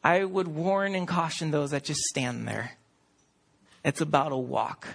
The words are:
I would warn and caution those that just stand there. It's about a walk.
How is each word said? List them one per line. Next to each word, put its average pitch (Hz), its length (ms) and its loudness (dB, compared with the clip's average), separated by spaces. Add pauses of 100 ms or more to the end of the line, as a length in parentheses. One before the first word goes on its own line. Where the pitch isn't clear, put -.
I 180 220 4
would 190 240 0
warn 190 480 0
and 180 120 0
caution 165 440 0
those 147 200 0
that 143 120 -2
just 147 160 -2
stand 120 480 -2
there. 110 300 -6 (1040)
It's - 160 0
about 151 320 2
a 135 60 0
walk. 123 580 -2